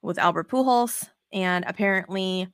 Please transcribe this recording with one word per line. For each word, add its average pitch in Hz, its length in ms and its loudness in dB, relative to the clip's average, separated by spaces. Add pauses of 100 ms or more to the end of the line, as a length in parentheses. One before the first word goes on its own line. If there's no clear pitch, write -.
with 175 180 -4
Albert 170 300 0
Pujols, 247 600 2 (240)
and 180 340 0
apparently 190 880 -2